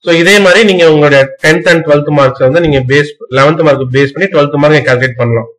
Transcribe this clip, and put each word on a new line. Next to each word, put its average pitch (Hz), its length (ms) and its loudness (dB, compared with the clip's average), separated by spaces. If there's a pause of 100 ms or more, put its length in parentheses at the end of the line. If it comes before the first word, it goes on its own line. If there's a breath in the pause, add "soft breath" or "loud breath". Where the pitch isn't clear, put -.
So, 175 100 -4
இதே 175 240 2
மாதிரி 196 260 2
நீங்க 180 280 0
உங்களுடைய 147 300 2 (200)
tenth 170 280 0
and 165 140 0
டுவெல்த் 147 320 0
marks 131 320 0
வந்து 151 120 0
நீங்க 147 260 0
base, 147 260 -2 (180)
eleventh 147 360 0
mark 131 260 -2
base 139 220 0
பண்ணி 190 180 -4
டுவெல்த் 147 280 -2
mark 151 160 2
நீங்க 135 140 -2
calculate 123 300 -2
பண்ணலாம். 117 280 -4 (100)